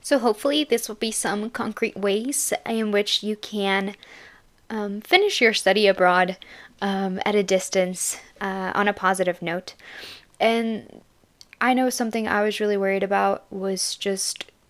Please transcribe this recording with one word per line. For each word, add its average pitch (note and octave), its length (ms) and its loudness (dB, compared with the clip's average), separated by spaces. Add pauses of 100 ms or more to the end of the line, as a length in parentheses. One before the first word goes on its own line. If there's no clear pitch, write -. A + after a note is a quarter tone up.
So C#4 140 2
hopefully C#4 420 0
this A#3 260 -2
will G#3+ 60 -10
be A3+ 160 -4
some G#3 400 -4
concrete A3+ 460 -4
ways G#3 560 -2 (120)
in A3 280 -2
which G3+ 320 0
you G#3 100 -2
can, G3 600 -2 (720)
um, G#3 300 -6
finish G4 400 2
your A3+ 120 6
study G3+ 360 4
abroad, F3+ 480 4 (440)
um, F#3+ 460 -2
at G#3 80 0
a G#3 80 4
distance, F#3 760 0 (220)
uh, F#3+ 360 -4
on G3+ 100 2
a G#3 60 2
positive F#3 500 0
note. F3 320 -4 (640)
And A3+ 640 -2 (580)
I B3 140 4
know B3+ 160 2
something A3+ 380 -2
I G#3 160 2
was G#3+ 160 0
really G#3 160 2
worried G3 260 0
about G3 480 2
was F#3+ 460 -4
just, - 480 -4 (260)